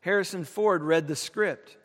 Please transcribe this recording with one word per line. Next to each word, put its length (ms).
Harrison 420
Ford 380
read 260
the 80
script. 680